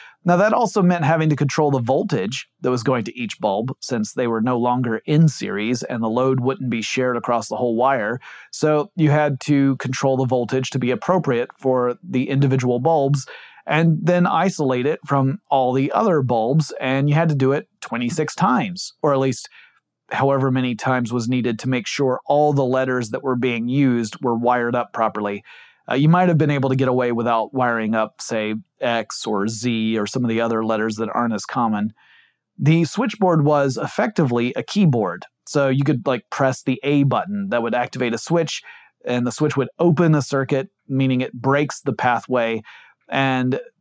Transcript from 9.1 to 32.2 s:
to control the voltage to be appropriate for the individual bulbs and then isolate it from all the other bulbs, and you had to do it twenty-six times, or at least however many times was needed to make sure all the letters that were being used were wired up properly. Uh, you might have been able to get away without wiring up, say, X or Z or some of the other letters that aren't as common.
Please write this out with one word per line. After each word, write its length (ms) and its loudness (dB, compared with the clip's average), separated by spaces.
to 360 2
control 400 -2
the 80 0
voltage 460 -2
to 80 -2
be 120 0
appropriate 640 0
for 460 0
the 260 -2
individual 500 2
bulbs 460 0
and 360 2
then 260 2
isolate 580 0
it 200 0
from 340 0
all 220 2
the 220 0
other 280 2
bulbs, 600 0
and 260 0
you 80 2
had 140 2
to 60 0
do 180 2
it 160 -4
twenty-six 560 -4
times, 640 0
or 120 2
at 60 2
least 280 -2
however 400 0
many 240 -2
times 380 -2
was 160 -2
needed 300 -2
to 100 -4
make 180 -2
sure 380 -2
all 260 2
the 140 2
letters 460 0
that 120 -6
were 120 0
being 340 -2
used 520 0
were 140 0
wired 400 0
up 160 -2
properly. 520 -2
Uh, 60 -2
you 140 4
might 180 6
have 100 4
been 140 2
able 180 0
to 60 0
get 140 2
away 240 0
without 400 0
wiring 420 0
up, 260 -2
say, 340 -4
X 440 -4
or 220 -2
Z 500 -2
or 80 0
some 180 -4
of 60 -2
the 120 0
other 240 0
letters 320 -2
that 160 -4
aren't 200 0
as 120 -6
common. 480 -2